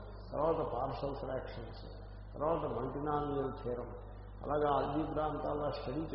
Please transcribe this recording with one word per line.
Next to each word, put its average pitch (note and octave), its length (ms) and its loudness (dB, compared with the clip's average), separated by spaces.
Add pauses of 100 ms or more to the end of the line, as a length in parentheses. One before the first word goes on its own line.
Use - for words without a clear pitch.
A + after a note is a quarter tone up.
(320)
తర్వాత D#3+ 280 4 (140)
పార్షల్ C3+ 420 0
ఫ్రాక్షన్స్, - 720 -4 (480)
తర్వాత D3+ 320 2
మల్టినామియల్ C#3 840 0 (120)
థియరం. A#2+ 260 -2 (540)
అలాగా D3 260 4
ఆల్జీబ్రా D3 560 4
అంతా D3 260 0
అలా D3 200 2
స్టడీ C#3 320 -2 (120)